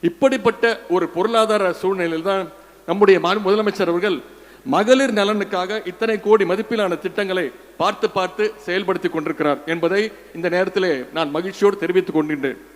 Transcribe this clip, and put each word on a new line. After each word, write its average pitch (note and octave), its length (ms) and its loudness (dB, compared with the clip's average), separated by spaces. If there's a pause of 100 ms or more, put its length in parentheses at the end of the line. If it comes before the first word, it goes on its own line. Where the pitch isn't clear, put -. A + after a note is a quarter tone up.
இப்படிப்பட்ட A3+ 600 0 (320)
ஒரு F3+ 180 2
பொருளாதார G#3+ 560 2 (120)
சூழ்நிலையில் F3 500 -2
தான் F#3+ 120 -2 (440)
நம்முடைய G3 360 8
மாண்பு G3 220 0
முதலமைச்சர் G3+ 460 0
அவர்கள் F3 260 0 (560)
மகளிர் B3 460 4
நலனுக்காக G3+ 600 -2 (120)
இத்தனை A3 240 -2 (100)
கோடி G#3 240 4
மதிப்பிலான G#3 440 0 (100)
திட்டங்களை F#3 420 -2 (340)
பார்த்து G3+ 280 0 (100)
பார்த்து F#3 260 -2 (220)
செயல்படுத்தி F3+ 440 -2
கொண்டிருக்கிறார் D3+ 500 -2 (140)
என்பதை E3+ 280 0 (360)
இந்த E3+ 180 -4
நேரத்திலே F#3+ 360 0 (240)
நான் D#3 200 -2
மகிழ்ச்சியோடு G3 480 0
தெரிவித்துக் F3 340 0
கொள்கின்றேன். D3 420 -2 (160)